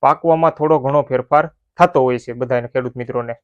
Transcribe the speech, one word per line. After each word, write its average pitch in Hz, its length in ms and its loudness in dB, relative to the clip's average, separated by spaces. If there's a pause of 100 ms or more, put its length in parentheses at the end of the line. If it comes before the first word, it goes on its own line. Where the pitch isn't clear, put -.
પાકવામાં 160 540 2
થોડો 151 220 2
ઘણો 139 240 0
ફેરફાર 131 420 0 (300)
થતો 175 260 4
હોય 127 180 0
છે 120 140 -14
બધાને, 123 340 -4
ખેડૂત 123 280 -6
મિત્રોને. 120 480 -8